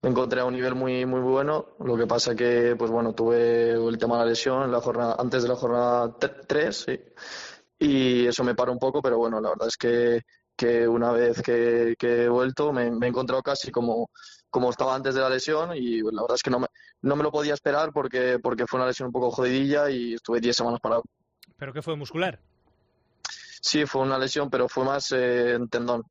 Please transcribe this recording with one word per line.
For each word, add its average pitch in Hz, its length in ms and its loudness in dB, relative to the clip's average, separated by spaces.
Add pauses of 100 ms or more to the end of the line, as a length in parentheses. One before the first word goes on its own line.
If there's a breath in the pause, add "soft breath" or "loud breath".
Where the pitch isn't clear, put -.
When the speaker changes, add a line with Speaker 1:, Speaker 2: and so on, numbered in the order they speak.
Speaker 1:
me 131 60 2
encontré 127 320 0
a 123 40 0
un 127 80 -2
nivel 127 200 -2
muy, 127 320 -2
muy 127 140 -2
bueno. 135 600 0
Lo 123 160 -2
que 113 120 0
pasa 120 280 0
que, 120 420 2
pues 117 120 -2
bueno, 117 240 0
tuve 117 600 4
el 113 260 0
tema 117 180 2
de 117 60 2
la 117 80 2
lesión 131 320 0
en 127 80 -2
la 120 100 0
jornada, 117 380 -2
antes 123 240 0
de 120 60 0
la 123 60 0
jornada 120 640 0
tre-, - 300 -4
tres, 151 400 0
sí. - 120 -4 (800 loud breath)
Y 127 480 4
eso 120 180 2
me 120 120 2
paró 127 160 0
un 123 80 -4
poco, 131 220 0
pero 117 160 2
bueno, 113 240 0
la 107 80 -2
verdad 110 180 -2
es 113 100 -4
que, 120 440 2 (340 soft breath)
que 117 320 2
una 117 240 2
vez 120 300 2
que, 117 580 2
que 120 240 2
he 120 60 2
vuelto 131 420 0
me, 120 180 0
me 117 160 -2
he 123 40 0
encontrado 127 340 -2
casi 139 260 -4
como, 117 400 -2 (400 loud breath)
como 123 220 0
estaba 131 240 0
antes 135 180 -2
de 131 80 0
la 131 80 2
lesión 151 460 -2
y 117 260 -2
la 107 220 -2
verdad 120 120 0
es 123 80 -2
que - 60 -2
no 127 120 2
me, 135 60 -2 (360 loud breath)
no 139 120 2
me 147 80 -2
lo 151 80 0
podía 147 220 0
esperar 147 400 0
porque, 127 480 0
porque 123 240 -2
fue 131 140 -2
una 127 80 2
lesión 127 200 -4
un 123 60 -8
poco 123 160 0
jodidilla 139 640 2
y 120 240 -4
estuve 117 260 -2
diez 120 140 2
semanas 117 240 -2
parado. 117 240 0 (540)
Speaker 2:
¿Pero 135 160 -12
qué 147 100 -10
fue, 160 120 -4
muscular? 156 440 -6 (1200 loud breath)
Speaker 1:
Sí, 151 240 0
fue 135 160 -2
una 135 160 0
lesión, 135 320 -2
pero 123 180 0
fue 131 160 -2
más, 135 280 -2
eh, 123 420 2
en 120 160 -4
tendón. 120 420 -2